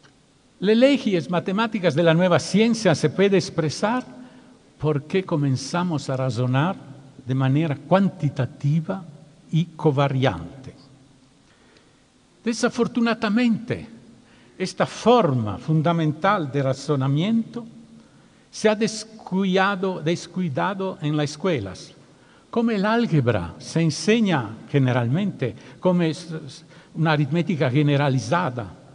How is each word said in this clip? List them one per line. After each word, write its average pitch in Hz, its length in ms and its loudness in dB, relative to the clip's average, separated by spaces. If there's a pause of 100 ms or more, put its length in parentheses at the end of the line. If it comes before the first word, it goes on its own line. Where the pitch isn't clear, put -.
(580)
Las 208 180 2
leyes 233 540 2
matemáticas 190 640 0
de 165 80 2
la 165 120 6
nueva 170 260 4
ciencia 220 540 2
se 139 160 0
puede 196 260 2
expresar 202 680 -2 (760)
porque 151 460 -2
comenzamos 147 880 -2
a 131 60 -2
razonar 131 760 0 (360)
de 127 80 -2
manera 135 420 2
cuantitativa 165 1300 0 (480)
y 170 120 2
covariante. 131 1080 -2 (1700)
Desafortunadamente, 226 1400 0 (680)
esta 185 280 -2
forma 139 720 2
fundamental 160 920 0
de 139 120 -2
razonamiento 147 1040 0 (840)
se - 180 0
ha 214 60 4
descuidado, 190 1300 -2
descuidado 175 1000 -4
en 151 140 0
las 147 140 0
escuelas. 113 600 -6 (580)
Como 233 220 0
el 196 120 0
álgebra 143 720 2
se - 220 -4
enseña 165 680 2 (200)
generalmente 127 840 0 (240)
como 180 240 2
es, 160 300 -4
es 156 320 -14 (300)
una 160 180 2
aritmética 151 580 0
generalizada, 139 960 0 (280)